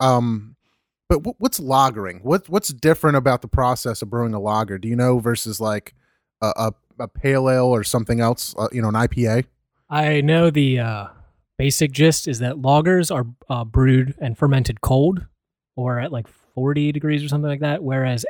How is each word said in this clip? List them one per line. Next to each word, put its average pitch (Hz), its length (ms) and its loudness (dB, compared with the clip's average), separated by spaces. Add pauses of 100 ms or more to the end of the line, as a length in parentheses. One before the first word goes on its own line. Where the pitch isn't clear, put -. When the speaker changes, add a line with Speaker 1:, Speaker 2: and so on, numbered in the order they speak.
Speaker 1:
um, 120 560 0 (520)
but 151 160 0
what, 233 140 -8
what's 247 220 -2
lagering? 123 640 0
What, 151 260 0
what's 185 200 -2
different 147 480 2
about 127 260 2
the 120 60 -14
process 123 540 -2
of 104 80 -10
brewing 117 240 -2
a 104 60 -6
lager? 104 380 -2
Do 110 100 -8
you 117 80 -2
know, 127 220 4
versus, 113 420 -4
like, 107 340 -4 (460)
a, 107 160 0
a, 110 160 -2 (280)
a 117 80 -10
pale 135 420 0
ale 127 160 2
or 120 180 2
something 117 360 0
else, 117 380 -2
uh, 113 140 -2
you 123 100 -4
know, 110 60 0
an 107 80 0
I 117 100 2
P 120 200 -2
A? 120 180 0 (460)
Speaker 2:
I 151 300 0
know 165 300 4
the, 139 300 2
uh, 110 260 -4 (520)
basic 139 340 0
gist 151 360 2
is 123 100 -4
that 123 180 -4
lagers 156 580 2
are, 123 120 -2 (240)
uh, 120 140 -4
brewed 131 560 4
and 117 180 -6
fermented 135 420 0
cold 156 460 2 (480)
or 123 260 -4
at, 143 120 -6
like, 117 160 -8
forty 147 640 -2
degrees 147 320 -2
or 147 40 -8
something 147 220 -2
like 139 100 -6
that, 147 220 -2
whereas 131 480 -2